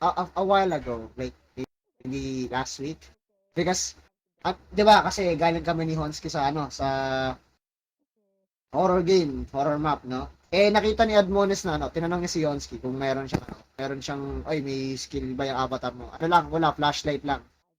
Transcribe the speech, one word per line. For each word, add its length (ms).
a, 80
a, 140
a 120
while 280
ago. 440
Like, 200
maybe 440
last 320
week. 200
Because, 440
at, 240
di 160
ba, 160
kasi 240
galing 280
kami 240
ni 80
Honski 320
sa, 200
ano, 200
sa 180
horror 240
game, 520
horror 280
map, 240
no? 240
Eh, 160
nakita 340
ni 140
Admones 480
na, 160
ano, 100
tinanong 320
niya 140
si 80
Honski 320
kung 180
meron 300
siyang, 180
ano, 160
meron 240
siyang, 480
"Ay, 160
may 320
skill 400
ba 140
yung 100
avatar 320
mo?" 220
Ano 160
lang, 180
wala, 240
flashlight 540
lang. 180